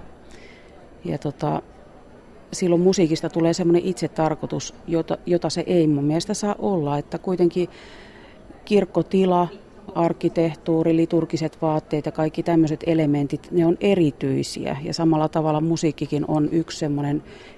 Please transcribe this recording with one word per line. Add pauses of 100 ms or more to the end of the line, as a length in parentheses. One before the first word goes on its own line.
(1040)
Ja
tota, (880)
silloin
musiikista
tulee
semmoinen
itsetarkoitus, (120)
jota,
jota
se
ei
mun
mielestä
saa
olla,
että
kuitenkin (960)
kirkkotila, (460)
arkkitehtuuri,
liturgiset
vaatteet
ja
kaikki
tämmöiset
elementit,
ne
on
erityisiä.
Ja
samalla
tavalla
musiikkikin
on
yksi
semmoinen (360)